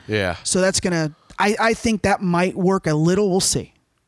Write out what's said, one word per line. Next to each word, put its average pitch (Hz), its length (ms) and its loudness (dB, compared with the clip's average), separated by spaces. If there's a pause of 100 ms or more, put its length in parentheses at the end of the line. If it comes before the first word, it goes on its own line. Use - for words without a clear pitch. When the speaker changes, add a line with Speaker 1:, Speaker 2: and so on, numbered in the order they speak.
Speaker 1:
Yeah. 98 380 0
Speaker 2:
So - 160 0
that's 185 200 0
gonna, 165 320 -2 (260)
I, 196 220 0
I 220 140 2
think 220 280 -2
that 202 200 0
might 175 340 0
work 190 300 0
a 156 80 0
little. 185 340 2
We'll 185 120 2
see. - 340 -4 (340)